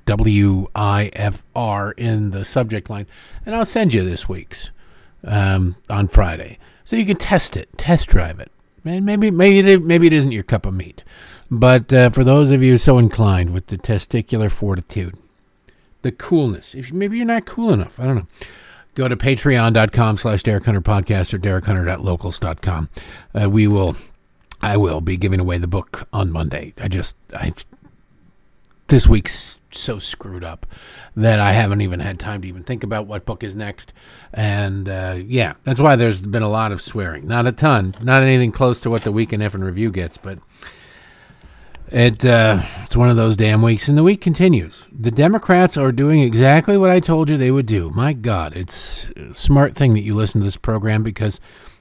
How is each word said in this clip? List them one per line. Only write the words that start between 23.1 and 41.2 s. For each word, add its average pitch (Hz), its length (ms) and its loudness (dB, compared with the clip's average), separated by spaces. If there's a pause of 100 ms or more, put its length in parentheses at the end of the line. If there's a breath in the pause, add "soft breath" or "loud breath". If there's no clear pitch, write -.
Uh, 104 100 0
we 107 180 4
will, 98 300 0 (640 loud breath)
I 104 160 -2
will 82 240 0
be 90 160 -4
giving 92 240 -2
away 90 160 -4
the 87 100 -4
book - 460 -8
on 95 180 -2
Monday. 80 480 -8
I - 80 -8
just, 92 300 -6 (160)
I, - 180 -6 (1400)
this 127 200 6
week's - 520 2 (120)
so - 280 -8
screwed 92 460 -12
up 82 200 -12 (520 loud breath)
that 110 240 2
I 101 100 2
haven't 104 300 2
even 92 180 -4
had 95 180 -8
time 104 260 -10
to 95 40 -14
even 92 160 -16
think 120 220 -8
about 107 200 -8
what 104 200 -12
book 107 180 -8
is 101 100 -12
next. 101 380 -14 (420 loud breath)
And, 101 540 -4
uh, 92 340 -8
yeah, 110 340 -4 (100)
that's 131 160 -2
why 143 160 6
there's 113 240 0
been 104 220 -4
a 104 60 -2
lot 110 220 -2
of 92 100 -8
swearing. 80 460 -10
Not 120 180 -2
a 127 60 0
ton, 117 500 0
not 131 220 2
anything 127 300 2
close 123 280 0
to 123 80 -4
what 113 120 -2
the 107 100 -4
Week 110 220 -2
in 104 80 -4
F 104 120 -4
and 95 120 -8
Review 98 260 -4
gets, 87 260 -8
but 98 220 -16 (1500 loud breath)